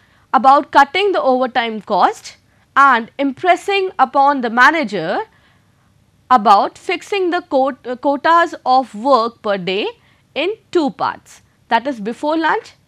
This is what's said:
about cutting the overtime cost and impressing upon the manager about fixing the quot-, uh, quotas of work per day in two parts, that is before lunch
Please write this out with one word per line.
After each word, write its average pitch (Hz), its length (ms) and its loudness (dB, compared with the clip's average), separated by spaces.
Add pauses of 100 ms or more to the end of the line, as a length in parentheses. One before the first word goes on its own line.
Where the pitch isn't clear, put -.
(320)
about 269 380 2
cutting 359 420 2
the 330 100 -2
overtime 254 580 -2
cost 214 560 -2 (380)
and 262 440 2
impressing 359 800 -2
upon 277 420 2
the 233 80 -4
manager 233 720 0 (1120)
about 220 480 2
fixing 370 520 -4
the 359 120 -4
quot-, 269 420 -2
uh, 240 120 -10
quotas 320 580 0 (100)
of 254 300 0
work 226 480 0
per 202 160 -4
day 190 300 -4 (460)
in 349 200 -4 (160)
two 294 200 0
parts, - 520 -10 (260)
that 233 200 -2
is 247 100 -8
before 240 400 -4
lunch 339 360 -4 (140)